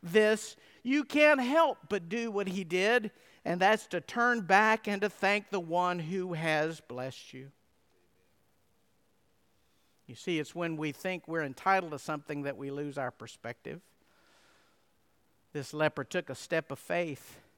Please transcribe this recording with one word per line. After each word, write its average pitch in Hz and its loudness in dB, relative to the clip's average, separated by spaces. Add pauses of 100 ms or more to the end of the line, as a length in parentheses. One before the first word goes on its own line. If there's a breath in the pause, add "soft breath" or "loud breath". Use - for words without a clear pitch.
this, 214 2 (260 soft breath)
you 285 0
can't 302 6
help 285 4 (140)
but 180 -4
do 233 -4
what 202 -2
he 190 -4
did, 202 2 (340 soft breath)
and 175 -2
that's 208 4
to 175 -4
turn 240 0
back 214 4
and 202 -2
to 208 0
thank 202 0
the 196 -2
one 175 0
who 180 -4
has 156 0
blessed 127 -10
you. 131 -16 (2500)
You 127 -16
see, 170 -4
it's 151 -6
when 165 -4
we 151 -4
think 185 -8
we're 165 -4
entitled 175 0
to 143 -10
something 147 -8
that 139 -4
we 139 -10
lose 143 -8
our 127 -4
perspective. - -14 (1700 soft breath)
This 143 -10
leper 151 0
took 170 -4
a 131 -6
step - -4
of 131 -10
faith. 170 -6 (160)